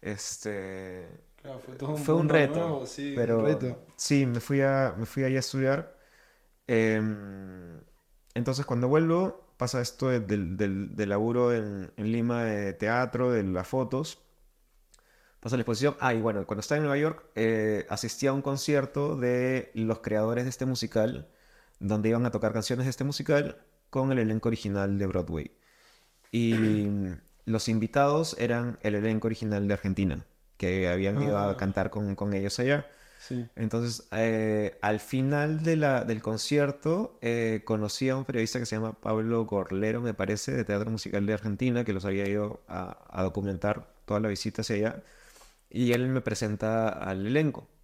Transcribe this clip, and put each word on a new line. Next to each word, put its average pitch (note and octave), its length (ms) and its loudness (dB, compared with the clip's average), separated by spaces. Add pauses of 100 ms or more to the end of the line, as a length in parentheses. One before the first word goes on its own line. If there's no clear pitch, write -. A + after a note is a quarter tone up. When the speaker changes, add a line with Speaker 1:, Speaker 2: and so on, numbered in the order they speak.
Speaker 1:
Este, F#2+ 1040 -8 (340)
Speaker 2:
Claro, C3 180 -14
fue B2+ 160 -16
todo C3+ 160 -4
un D3+ 60 -2
Speaker 1:
fue D3 180 2
un E3+ 60 6
Speaker 2:
mundo D3+ 120 4
Speaker 1:
reto, D3+ 260 6
Speaker 2:
nuevo, D3+ 260 -2
sí, C#3+ 260 -8
un C#3 40 -4
Speaker 1:
pero A#2 300 2
Speaker 2:
reto. B2 400 0 (120)
Speaker 1:
sí, C#3 280 4
me A#2+ 160 0
fui C#3 200 0
a, C3+ 360 2
me A2 80 -4
fui C3+ 180 -4
allá C3 140 2
a - 20 2
estudiar. C3+ 580 0 (680)
Em, G2+ 1120 -2 (540)
entonces C3 320 -2
cuando B2 240 0
vuelvo, E3 680 2
pasa B2+ 240 -2
esto C3 280 -2
de, B2 100 2
del, G2 380 -2
del, G2 380 -2
del G#2 140 -2
laburo A#2+ 440 2
en, G#2 420 -4
en G#2+ 160 -2
Lima, A#2 320 0
de G#2 300 -2
teatro, B2 580 0
de A2 120 2
las F#2 240 -2
fotos. C3 520 -2 (1200)
Pasa A#2+ 160 -4
la A#2+ 60 2
exposición. B2 400 0
Ah, B2+ 120 2
y A2+ 80 2
bueno, G#2+ 240 0
cuando G#2 160 -4
estaba - 160 -2
en D#3 60 0
Nueva C#3+ 140 0
York, D#3 260 -2 (120)
eh, A2 540 2
asistí A#2 380 -2
a C3+ 60 2
un C#3 80 0
concierto C#3 720 0
de B2 580 0
los A2 260 0
creadores A2 440 0
de C3 60 -2
este B2+ 160 -6
musical, A#2 640 -2 (500)
donde G#2+ 300 2
iban A#2 160 4
a A#2+ 60 0
tocar G#2+ 200 0
canciones A#2+ 340 -2
de C3+ 40 0
este C3 160 -4
musical D3 520 0 (320)
con C3+ 220 0
el C3 80 2
elenco A2 300 2
original G2+ 500 0
de G2 80 0
Broadway. E2+ 440 -2 (800)
Y A2 560 4 (280)
<clears throat> - 300 -20
los A2+ 240 0
invitados C#3+ 680 2
eran A#2+ 440 0
el G#2 120 0
elenco A2 320 0
original G#2+ 400 0
de G2+ 60 4
Argentina, F#2 520 0 (320)
que F#2 320 2
habían F#2+ 320 2
ido G#2 160 2
a G2+ 140 2
Speaker 2:
Ah. F#2 60 -2
Speaker 1:
cantar G2 320 0
con, G#2 260 -2
con G2+ 180 -2
ellos G2 260 -2
allá. C#3+ 280 2 (300)
Speaker 2:
Sí. B2 280 -6 (100)
Speaker 1:
Entonces, A2+ 560 -2
eh, A2 720 0
al G#2+ 180 2
final D3 640 0
de D#3+ 140 2
la, C#3 260 2
del A2 180 -2
concierto, C#3+ 1000 0
eh, A#2 440 0
conocí G#2+ 440 0
a C3 80 2
un C3+ 80 -4
periodista A#2 340 0
que A#2+ 60 -4
se A2 100 -4
llama A2 240 -4
Pablo A2 460 0
Gorlero, G#2 560 0
me A#2 120 -2
parece, G2+ 400 -2
de B2 120 0
Teatro G#2 260 0
Musical G#2 340 -2
de G#2+ 80 2
Argentina, A2+ 520 0
que A2 80 0
los F#2+ 120 -2
había G2 220 0
ido G#2 400 -2
a, - 420 -10
a F#2 140 -2
documentar G2 680 -2 (120)
toda G#2 140 0
la A2 100 0
visita G#2 340 -4
hacia A2 120 0
allá. G#2+ 280 0 (680)
Y B2 240 2
él B2 160 2
me C3 120 0
presenta A2 680 0
al F#2+ 380 -4
elenco. C#3 400 0 (160)